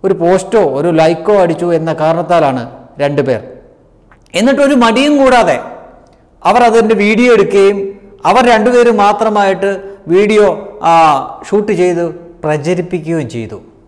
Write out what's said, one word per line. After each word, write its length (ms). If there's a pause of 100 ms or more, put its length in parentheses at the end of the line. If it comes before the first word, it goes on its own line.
ഒരു 160
പോസ്റ്റോ 400 (160)
ഒരു 120 (100)
ലൈക്കോ 420
അടിച്ചു 260 (100)
എന്ന 220
കാരണത്താലാണ് 640 (380)
രണ്ടുപേർ. 400 (960)
എന്നിട്ടൊരു 440
മടിയും 380
കൂടാതെ 360 (920)
അവർ 200
അതിൻ്റെ 340
വീഡിയോ 340
എടുക്കുകയും 400 (540)
അവർ 120 (100)
രണ്ടുപേരും 500
മാത്രമായിട്ട് 680 (440)
വീഡിയോ, 320 (440)
ആ, 20 (560)
ഷൂട്ട് 220 (100)
ചെയ്ത് 220 (400)
പ്രചരിപ്പിക്കുകയും 920
ചെയ്തു. 240 (260)